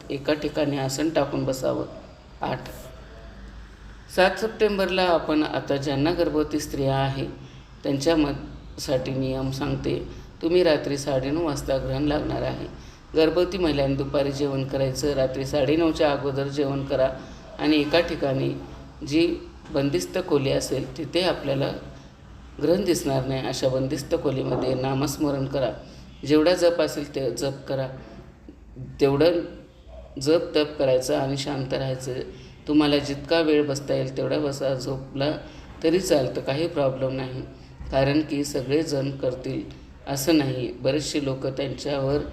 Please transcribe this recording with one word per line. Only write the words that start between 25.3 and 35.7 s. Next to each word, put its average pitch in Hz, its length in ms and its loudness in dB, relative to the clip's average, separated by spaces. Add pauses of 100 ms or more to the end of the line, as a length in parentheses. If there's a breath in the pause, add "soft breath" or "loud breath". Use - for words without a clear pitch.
करा. 135 240 0 (560 loud breath)
जेवढा 151 280 6
जप 170 260 4
असेल 151 340 -2
ते 135 160 0
जप 135 380 -4
करा, 135 200 -4 (1120 loud breath)
तेवढं 143 320 6 (880)
जप 151 200 4 (160)
तप 151 100 4 (120)
करायचं 135 400 2
आणि 139 180 0
शांत 135 380 -4
राहायचं. 135 380 -4 (560 loud breath)
तुम्हाला 147 300 6
जितका 143 420 0
वेळ 151 260 4
बसता 139 280 -2
येईल 135 220 -2
तेवढा 135 220 0
बसा, 139 360 0
झोपला 135 580 -2 (500 loud breath)